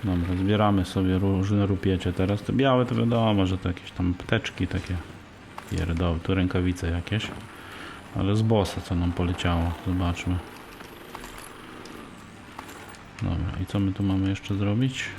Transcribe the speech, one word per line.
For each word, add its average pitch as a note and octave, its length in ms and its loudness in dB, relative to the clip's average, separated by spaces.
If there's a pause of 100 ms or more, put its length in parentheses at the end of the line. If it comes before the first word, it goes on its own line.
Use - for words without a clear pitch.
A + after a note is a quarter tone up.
Dobra, F2+ 320 2
zbieramy G2+ 480 4
sobie F#2 340 2
różne G2 480 4
rupiecie F#2 460 2
teraz. G2 300 2
Te - 100 -2
białe B2+ 340 4
to B2 80 -2
wiadomo, A2+ 520 4
że F#2+ 120 2
to F#2+ 100 -2
jakieś - 220 -4
tam F2+ 300 2
apteczki - 460 0
takie F2+ 300 -4 (760)
pierdoły. E2 500 0
Tu F#2+ 140 0
rękawice F2+ 560 2
jakieś. F2 380 -2 (880)
Ale G2 200 2
z A2 60 4
bossa A2 380 4
co F#2 140 -4
nam F2 180 2
poleciało. F2 600 2 (140)
Zobaczmy. F2+ 520 0 (2750)
Dobra, F2 400 -2
i F#2 40 -2
co - 140 -2
my F#2+ 120 2
tu G2+ 100 -2
mamy F#2+ 260 2
jeszcze G2 260 -2
zrobić? G#2 500 0 (140)